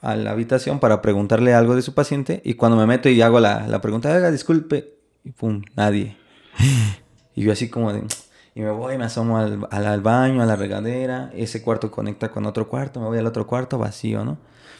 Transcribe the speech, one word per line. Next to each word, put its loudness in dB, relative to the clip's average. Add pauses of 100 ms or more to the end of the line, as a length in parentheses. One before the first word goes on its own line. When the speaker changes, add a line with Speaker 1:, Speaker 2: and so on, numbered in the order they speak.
Speaker 1:
a -4
la -4
habitación -2
para 4
preguntarle 2
algo 6
de 0
su -8
paciente. -2
Y -2
cuando 4
me 4
meto 4
y 6
hago 8
la, 2
la -2
pregunta, -2
"Oiga, 2
disculpe", -2 (280)
y -16
pum, -4 (140)
nadie. 0 (400)
Speaker 2:
<gasps> 2 (380)
Speaker 1:
Y -4
yo 4
así -4
como -2
de, -6 (520)
y -12
me -4
voy, -6
me -6
asomo -2
al, -2
al, -2
al 0
baño, 2
a 2
la 2
regadera. -6
Ese -8
cuarto -2
conecta -6
con -6
otro -4
cuarto, -8
me -6
voy -2
al -2
otro -4
cuarto, -4
vacío, -4
¿no? -6 (420)